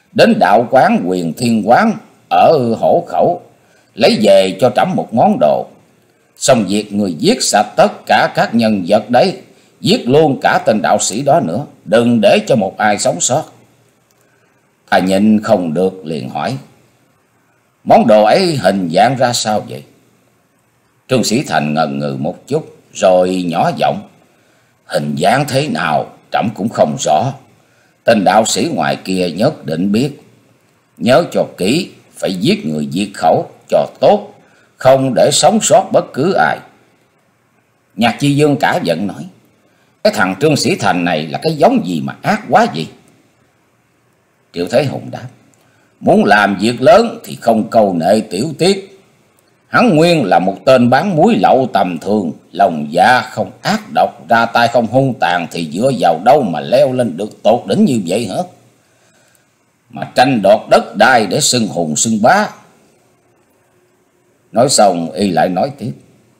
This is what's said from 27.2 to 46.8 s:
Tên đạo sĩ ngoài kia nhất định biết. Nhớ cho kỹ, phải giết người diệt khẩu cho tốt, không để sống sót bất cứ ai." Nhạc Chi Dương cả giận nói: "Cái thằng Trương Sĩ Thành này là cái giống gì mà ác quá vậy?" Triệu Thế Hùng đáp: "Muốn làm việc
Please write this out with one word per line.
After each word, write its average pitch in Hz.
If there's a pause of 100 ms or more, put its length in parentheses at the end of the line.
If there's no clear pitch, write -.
Tên 107
đạo 101
sĩ 117
ngoài 71
kia 92
nhất 107
định 85
biết. 123 (760)
Nhớ 135
cho - (120)
kỹ, 127 (260)
phải 92
giết 147
người 76
diệt 98
khẩu 104 (200)
cho 76 (120)
tốt, 202 (440)
không 131
để 104
sống 196
sót 156
bất 170
cứ 170
ai." 69 (1400)
Nhạc 113
Chi 143
Dương 147
cả 120
giận 87
nói: 139 (760)
"Cái -
thằng 95
Trương 160
Sĩ -
Thành 90
này 80
là 71
cái 156
giống 170
gì 85
mà 69
ác 208
quá 196 (100)
vậy?" 80 (1700)
Triệu 87
Thế -
Hùng -
đáp: - (720)
"Muốn 190
làm 101
việc 117